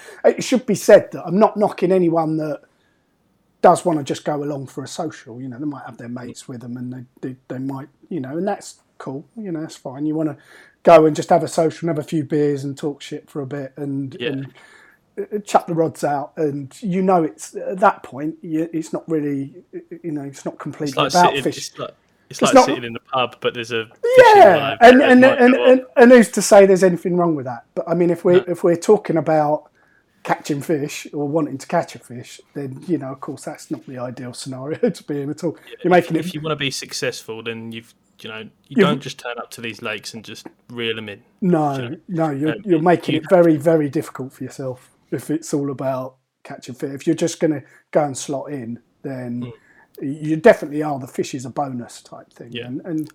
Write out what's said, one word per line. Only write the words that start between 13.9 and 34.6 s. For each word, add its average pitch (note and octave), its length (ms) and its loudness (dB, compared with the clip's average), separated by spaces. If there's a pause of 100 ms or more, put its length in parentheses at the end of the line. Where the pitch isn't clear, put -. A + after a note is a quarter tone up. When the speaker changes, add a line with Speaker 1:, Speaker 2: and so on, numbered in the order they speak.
Speaker 2:
Yeah. A#2+ 120 -6
Speaker 1:
and, C3+ 200 -10 (640)
uh, G#3 200 -8
chuck - 280 -2
the E3+ 80 -4
rods D#3+ 300 -2
out, C#3+ 320 -4
and C#3+ 460 -6
you F#3+ 180 -2
know F#3 220 4
it's, - 340 -8
at F#3 240 -8
that G3 220 2
point, D#3 400 -10
you, E3 300 -4
it's D#3 200 -8
not E3 160 -8
really, D3 460 -4 (480)
you E3 100 -8
know, C#3+ 120 -8
it's C#3 200 -16
not D#3+ 140 -10
completely D3 320 -8
Speaker 2:
It's C3+ 240 -2
like F3 80 6
Speaker 1:
about F3+ 80 6
Speaker 2:
sitting, C#3 140 -2
Speaker 1:
fish. C#3+ 120 -2 (140)
Speaker 2:
it's - 80 -18
like, B2+ 120 -10 (400)
it's - 120 -6
Speaker 1:
It's - 0 -
Speaker 2:
like C#3 120 2
Speaker 1:
not B3+ 120 8
Speaker 2:
sitting B2 180 -4
in A#2 100 -10
the A#2 60 -12
pub, B2 400 -4
but A#2 140 -2
there's A#2 180 -8
a A2+ 140 -4
fishing - 160 -16 (340)
Speaker 1:
Yeah, G3+ 200 10
Speaker 2:
live - 240 -2
Speaker 1:
and, B3+ 200 10
Speaker 2:
there, C4+ 100 4
Speaker 1:
and, B3+ 140 10
Speaker 2:
it - 40 10
might - 120 4
Speaker 1:
and, B3+ 140 6
Speaker 2:
go B3 80 0
on. B3+ 80 6
Speaker 1:
and, B3+ 120 6 (140)
and B3 160 10
who's A#3+ 200 8
to G3+ 100 -2
say G3+ 240 8
there's F#3+ 160 4
anything F3+ 340 2
wrong E3+ 200 2
with C3 100 -8
that? A#2+ 180 -12 (120)
But, F3 120 -6
I E3 60 0
mean, F3 160 2
if E3+ 140 -4
we're, F3+ 140 6
Speaker 2:
No. F#3+ 100 2
Speaker 1:
if E3+ 160 -4
we're E3+ 120 4
talking G3 400 2
about D3+ 540 0 (540)
catching D3+ 380 -4
fish D3+ 500 -4
or D3 160 -4
wanting C#3+ 300 -2
to - 100 -16
catch - 260 -2
a B2+ 60 -20
fish, - 400 -18 (140)
then, C#3 340 -10
you D#3+ 100 0
know, C3 140 -10
of C3+ 80 -16
course, C3+ 240 -12
that's - 260 -16
not C#3 160 -10
the B2+ 120 -14
ideal B2 340 -12
scenario C3 460 -10